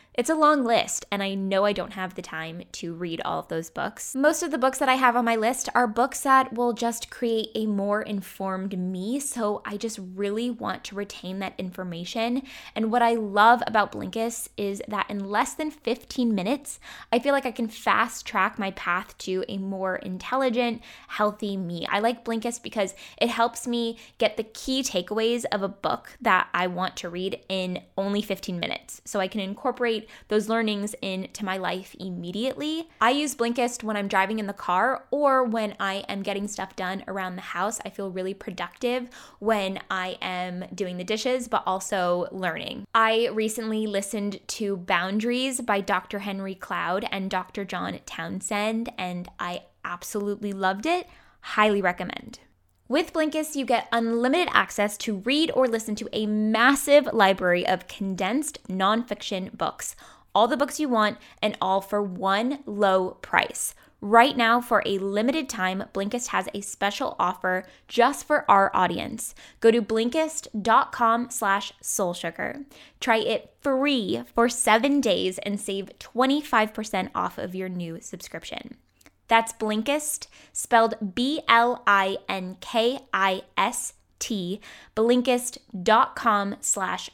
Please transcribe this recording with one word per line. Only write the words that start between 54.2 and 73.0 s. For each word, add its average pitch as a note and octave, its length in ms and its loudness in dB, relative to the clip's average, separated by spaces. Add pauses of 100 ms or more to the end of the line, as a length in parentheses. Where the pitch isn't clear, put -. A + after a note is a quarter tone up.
access G#3 460 0
to G#3 180 -4
read C#4 360 0
or B3+ 140 4
listen A3 280 -4
to G#3 180 -8
a A3 120 -2
massive A#3 840 4
library F#3 560 4
of F#3 220 0
condensed G3 800 -4
nonfiction F#3+ 880 -2
books, - 360 -4 (400)
all G#3+ 140 6
the B3 80 2
books C#4 240 0
you D4+ 80 0
want G#3+ 300 2 (240)
and G#3+ 180 0
all F#3+ 220 2
for G#3 200 0
one G3+ 640 0
low F#3+ 560 2
price. - 540 0 (240)
Right A3+ 380 6
now, A#3+ 240 4
for A#3 240 2
a G3 140 0
limited A3+ 500 0
time, F#3+ 340 -4 (100)
Blinkist G#3 340 -2
has F#3+ 260 -2
a G3+ 80 -6
special - 580 -4
offer F#3 460 0 (240)
just B3+ 360 4
for - 240 4
our G3 240 6
audience. - 640 0 (240)
Go A3+ 100 8
to A#3 120 6
Blinkist A#3+ 640 0 (140)
dot A#3 320 4
com A#3 360 2
slash G3+ 520 0
soul F3+ 320 -2
sugar. - 480 -6 (400)